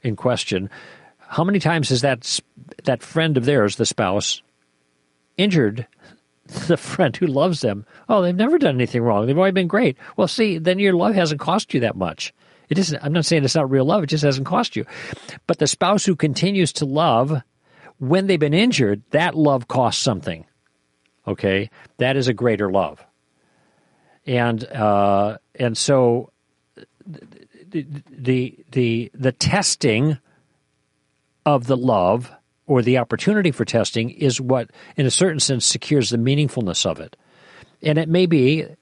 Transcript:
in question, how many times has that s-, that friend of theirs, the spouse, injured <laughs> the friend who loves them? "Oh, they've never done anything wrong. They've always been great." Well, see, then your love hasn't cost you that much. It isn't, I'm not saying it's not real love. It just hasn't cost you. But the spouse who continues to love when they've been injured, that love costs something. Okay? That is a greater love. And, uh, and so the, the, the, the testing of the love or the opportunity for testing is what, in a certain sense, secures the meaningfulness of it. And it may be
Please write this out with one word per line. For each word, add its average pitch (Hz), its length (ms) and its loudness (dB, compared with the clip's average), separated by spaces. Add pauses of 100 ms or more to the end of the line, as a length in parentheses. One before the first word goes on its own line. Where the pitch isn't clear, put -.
in 110 140 -4
question, 101 540 -2 (480)
how - 260 -2
many 196 140 0
times 156 320 0
has 123 100 0
that 127 240 0
s-, - 160 -6 (440)
that 127 180 -2
friend 160 340 -2
of 117 80 0
theirs, 120 320 2
the 110 100 0
spouse, - 560 -2 (920)
injured 131 500 0 (340)
<laughs> - 260 -20 (200)
the 165 100 2
friend - 400 -2
who 180 100 -2
loves 151 340 0
them? 107 240 -2 (240)
"Oh, 208 140 4
they've 180 120 0
never 247 240 2
done 185 160 2
anything 123 280 0
wrong. 110 240 2
They've 139 100 2
always 190 180 2
been 185 140 0
great." 208 280 0 (200)
Well, 190 120 2
see, 208 300 -2
then 180 200 0
your 196 140 2
love 190 220 2
hasn't 156 260 0
cost - 340 -2
you 135 60 2
that 104 160 -2
much. 90 360 -6 (360)
It 156 100 0
isn't, 160 240 -2
I'm 147 100 -4
not 165 120 0
saying 156 200 2
it's 131 100 0
not 143 160 0
real 135 140 2
love. 180 180 2
It 139 60 -6
just 151 160 -2
hasn't 135 220 0
cost 214 300 -2
you. - 80 -6 (640)
But - 120 -2
the 151 80 2
spouse 185 380 0
who 180 120 0
continues 170 580 0
to - 100 -4
love 139 580 0 (560)
when 180 280 0
they've 185 120 2
been 147 160 2
injured, 143 560 2
that 156 240 0
love 143 340 2
costs 123 340 0
something. 87 420 -4 (840)
Okay? 98 440 -2 (260)
That 131 200 0
is 127 120 0
a 120 60 0
greater 104 360 0
love. 87 340 -2 (1200)
And, 120 380 0
uh, 101 760 2 (160)
and 117 220 -2
so 123 540 2 (760)
the, - 800 -12 (240)
the, 127 480 -2 (120)
the, 117 440 0
the 127 180 -2
testing 147 840 0 (1300)
of 139 200 2
the 131 100 2
love 117 540 2 (360)
or 120 160 2
the 127 160 4
opportunity 180 520 0
for 120 140 -4
testing 117 460 -2
is 139 300 -2
what, 127 300 -2 (260)
in 139 100 0
a 123 40 2
certain 160 300 0
sense, 127 240 -2
secures - 460 0
the 117 80 -2
meaningfulness 127 680 -2
of 82 160 -4
it. 80 160 -18 (640)
And 151 140 0
it 160 140 -2
may 180 160 2
be 151 400 2 (160)